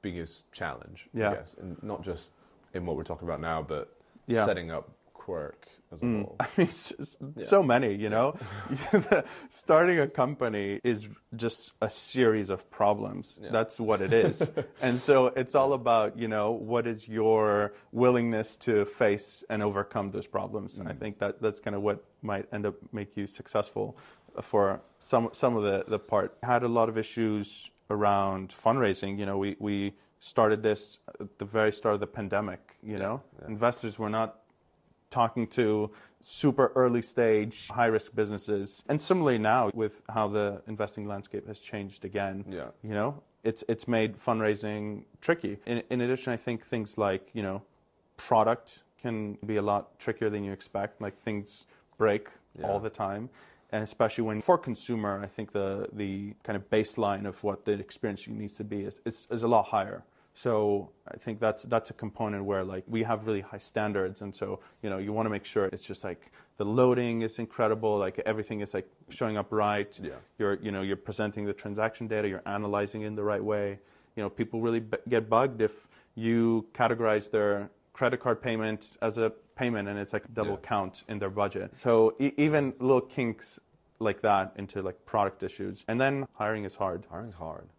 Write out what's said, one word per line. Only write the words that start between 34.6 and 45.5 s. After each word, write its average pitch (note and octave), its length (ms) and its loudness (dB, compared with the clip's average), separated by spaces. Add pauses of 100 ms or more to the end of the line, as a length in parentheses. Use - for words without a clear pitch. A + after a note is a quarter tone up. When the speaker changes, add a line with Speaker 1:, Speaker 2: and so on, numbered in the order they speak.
Speaker 2:
talking A#2 380 0
to G#2+ 420 2 (300)
super C3 560 4
early B2 260 4
stage, A2+ 680 2
high A#2+ 160 2
risk A2 280 0
businesses. G#2 760 -4
And D3 100 2
similarly D3+ 380 2
now G#2+ 360 4
with A2 360 -4
how A2 180 0
the G2+ 400 -2
investing G#2+ 400 -6
landscape G2+ 400 -10
has G#2+ 120 -14
changed G2 440 -10
again, G2 460 -4
Speaker 1:
Yeah. E2+ 160 -8 (180)
Speaker 2:
you G#2+ 100 -12
know, A#2+ 300 -2 (200)
it's, A2+ 260 -2
it's A2+ 180 -2
made A2 300 0
fundraising G#2+ 880 -2 (160)
tricky. E3 440 -2